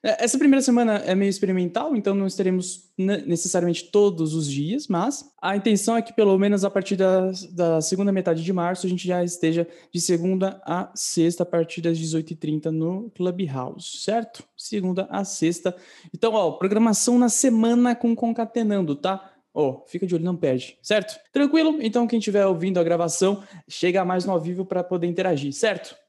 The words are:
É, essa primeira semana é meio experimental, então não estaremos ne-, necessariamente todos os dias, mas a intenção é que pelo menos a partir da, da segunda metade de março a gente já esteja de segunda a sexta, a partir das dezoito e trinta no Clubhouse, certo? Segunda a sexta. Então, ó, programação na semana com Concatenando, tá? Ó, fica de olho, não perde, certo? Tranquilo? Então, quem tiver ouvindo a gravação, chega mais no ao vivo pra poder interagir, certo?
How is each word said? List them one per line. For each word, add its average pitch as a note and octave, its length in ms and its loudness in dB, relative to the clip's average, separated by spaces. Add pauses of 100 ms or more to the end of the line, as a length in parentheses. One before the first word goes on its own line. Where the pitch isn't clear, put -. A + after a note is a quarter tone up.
É, G#3+ 220 0
essa B3 140 0
primeira C4+ 240 6
semana A#3+ 360 4
é F#3+ 160 0
meio G3 140 2
experimental, F#3+ 680 -2
então G3+ 180 0
não G3 120 0
estaremos F#3 720 -2
ne-, F#3+ 260 0
necessariamente E3+ 680 0
todos E3+ 440 2
os D3+ 160 -2
dias, D#3+ 360 -4
mas G3+ 380 -2 (160)
a F#3+ 160 -2
intenção G#3 400 2
é A3+ 60 0
que A3+ 120 -12
pelo G3 240 4
menos G3+ 260 2
a G3+ 60 0
partir G3 260 -2
da, F#3 340 2 (220)
da E3+ 280 2
segunda G3 320 0
metade F3 300 0
de F3 100 -2
março F#3 340 -2
a - 20 0
gente F3+ 180 -2
já F3+ 180 0
esteja E3+ 420 -2 (260)
de F3 80 -4
segunda F#3 640 0
a F3 300 -4
sexta, F3 480 0
a F3 40 -2
partir E3 360 -2
das E3 160 0
dezoito D#3+ 340 -4
e E3 40 -10
trinta D#3 340 -4
no F3+ 400 -4
Clubhouse, E3+ 880 -6
certo? A3 460 -4 (120)
Segunda F#3 540 -4
a G3 140 -4
sexta. F3 500 -2 (400)
Então, A3 200 0
ó, F3+ 180 2
programação G#3+ 680 2
na A#3+ 100 6
semana A#3+ 680 4
com A#3 200 0
Concatenando, A3 800 -2
tá? F#3+ 360 -4 (220)
Ó, C3+ 340 -2
fica F3 200 -6
de F3 80 0
olho, E3 100 0
não F3+ 120 -2
perde, C3 460 -2
certo? - 360 -2 (140)
Tranquilo? D#4 480 2
Então, A#3 260 0
quem A3+ 140 0
tiver G3+ 260 2
ouvindo F3+ 320 0
a E3+ 60 4
gravação, E3+ 580 0 (260)
chega F3+ 360 0
mais F3+ 200 -2
no G3 80 -2
ao F3 80 2
vivo F3+ 240 -6
pra F#3 200 -2
poder F3 220 -2
interagir, E3+ 460 -2
certo? - 420 -2 (140)